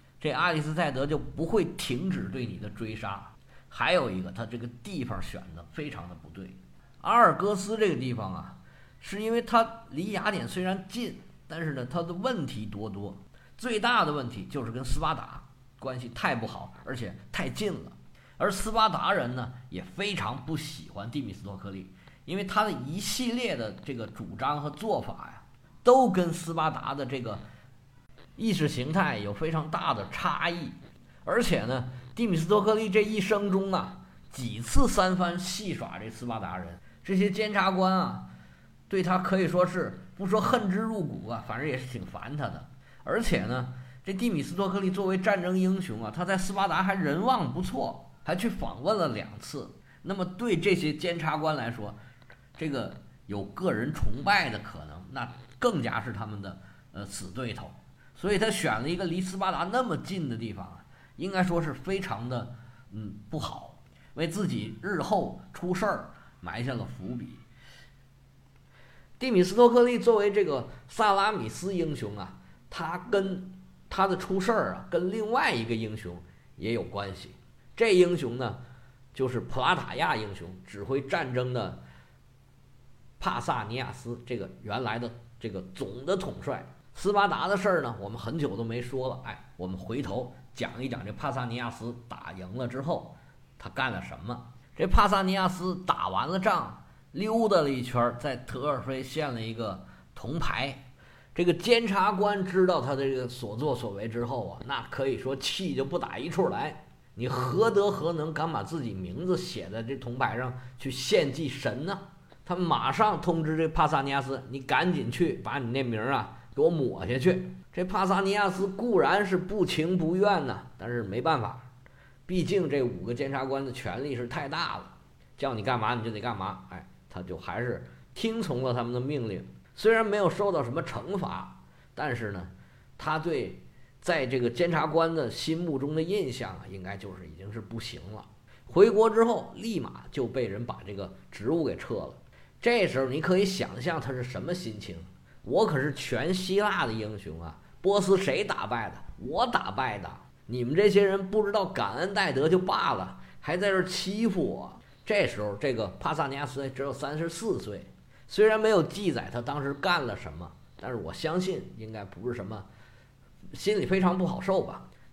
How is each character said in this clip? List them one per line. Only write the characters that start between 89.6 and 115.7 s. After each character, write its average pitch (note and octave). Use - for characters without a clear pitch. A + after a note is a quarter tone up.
们 F#2
回 B2
头 A#2+
讲 G2+
一 C3
讲 A#2+
这 G#2
帕 -
萨 B2+
尼 A#2
亚 A#2+
斯 A#2
打 -
赢 F#2
了 B2+
之 B2+
后， D3+
他 F#2
干 B2+
了 F2+
什 -
么。 A#2
这 F3+
帕 G#3
萨 G3
尼 F#3
亚 F#3+
斯 F#3
打 -
完 G2+
了 F#3
仗， F3
溜 A3
达 F#3
了 C#3+
一 C3
圈 B2
儿， A#2+
在 C3+
德 C3
尔 C3
菲 C3
献 C#3+
了 A#2
一 A2+
个 G#2+
铜 C#3
牌。 -
这 F3
个 E3+
监 A#3
察 G3
官 G3+
知 F#3
道 E3
他 C3+
的 C3+
这 C3+
个 B2+
所 A2+
作 C#3
所 A2
为 G#2
之 A#2
后 A#2
啊， F2
那 B2+
可 C3+
以 C3
说 C3
气 -
就 C3
不 D#3
打 -
一 C#3
处 F3+
来。 B2+
你 B2
何 C#3
德 G3+
何 F3
能， D#3
敢 D#3+
把 A2
自 D#3+
己 A2+
名 F#2+
字 F3+
写 F2+
在 A2+
这 B2+
铜 B2
牌 A2+
上 B2+
去 C3+
献 D3+
祭 D3
神 B2
呢？ F#3+
他 F3+
马 C#3
上 G#3+
通 E3
知 D#3
这 D#3+
帕 D#3
萨 C#3+
尼 C#3
亚 C#3
斯 C3
，“你 B2
赶 C#3+
紧 C3+
去 D#3+
把 A2+
你 A#2+